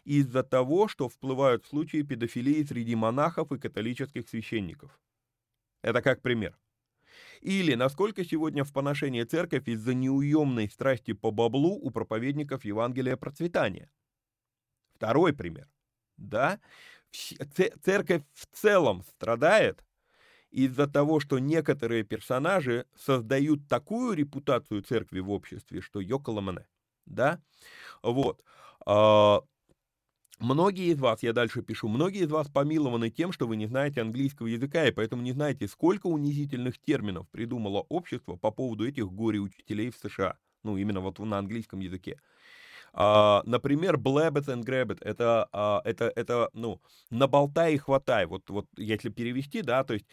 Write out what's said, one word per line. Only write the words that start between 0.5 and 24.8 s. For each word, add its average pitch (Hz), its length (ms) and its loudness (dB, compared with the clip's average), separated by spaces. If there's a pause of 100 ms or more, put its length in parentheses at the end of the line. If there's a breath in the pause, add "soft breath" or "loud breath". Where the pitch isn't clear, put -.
что 131 200 -4
всплывают 131 580 0
случаи 151 360 -4
педофилии 139 640 -2
среди 117 320 -4
монахов 143 560 0
и 131 60 -4
католических 120 720 -6
священников. 104 720 -8 (800)
Это 117 200 0
как 127 200 0
пример. 117 340 -2 (880 loud breath)
Или 185 320 0
насколько 175 500 -2
сегодня 151 400 -2
в 143 80 -8
поношении 139 520 -2
церковь 160 440 -2
из-за 117 260 -2
неуемной 135 760 2
страсти 127 440 -2
по 113 180 -2
баблу 135 500 2
у 139 80 -6
проповедников 131 760 -4
Евангелия 123 520 -2
процветания. 131 720 -4 (1080)
Второй 143 380 2
пример. 87 340 -12 (480)
Да? 120 420 -2 (540 loud breath)
Вс-, - 240 -14 (180)
ц-, - 180 2 (120)
церковь 185 380 2 (120)
в - 120 -20 (100)
целом 143 460 4
страдает 139 800 2 (680 soft breath)
из-за 131 380 2
того, 147 320 2
что 143 200 0
некоторые 139 640 0
персонажи 127 840 -2 (100)
создают 139 720 0
такую 226 480 -2
репутацию 139 680 -2